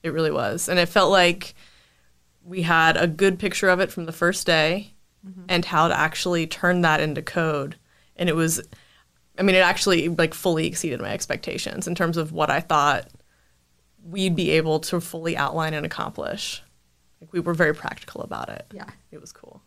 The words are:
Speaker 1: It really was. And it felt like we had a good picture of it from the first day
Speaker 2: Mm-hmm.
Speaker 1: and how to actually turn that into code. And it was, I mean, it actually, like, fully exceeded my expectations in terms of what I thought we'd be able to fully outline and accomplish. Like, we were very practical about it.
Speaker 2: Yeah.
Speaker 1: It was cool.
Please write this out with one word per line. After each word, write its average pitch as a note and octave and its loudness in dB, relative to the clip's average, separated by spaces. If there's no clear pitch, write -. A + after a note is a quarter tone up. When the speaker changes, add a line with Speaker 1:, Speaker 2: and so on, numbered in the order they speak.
Speaker 1:
It E3 -6
really D#3 0
was. C3 -2
And F3+ 2
it E3+ 2
felt F#3 4
like F3+ 4
we F3+ -6
had E3 4
a D#3+ 4
good F3+ 2
picture G3 0
of F#3 4
it F#3+ 0
from E3+ -8
the D#3+ -10
first F3 0
day E3+ 0
Speaker 2:
Mm-hmm. F#3 -18
Speaker 1:
and F3 0
how E3 4
to - 0
actually D#3+ 0
turn F3+ 0
that D#3 4
into D3+ -4
code. D3+ -4
And F3 -2
it D#3+ 0
was, E3 0
I - -4
mean, G3 4
it - 8
actually, F3 2
like, D#3+ 0
fully E3 0
exceeded D#3+ -4
my G2+ -6
expectations - -6
in F3 -2
terms E3+ 0
of D#3 -2
what D#3 -2
I C#3+ 0
thought C#3+ 0
we'd F#3 -2
be D#3+ 0
able D#3 2
to E3 -2
fully E3 -6
outline D#3 -2
and D3+ -6
accomplish. - -8
Like, E3 -20
we F3 -2
were E3+ -2
very D#3+ 4
practical - -12
about - -8
it. - -14
Speaker 2:
Yeah. - -16
Speaker 1:
It - -20
was - -20
cool. - -20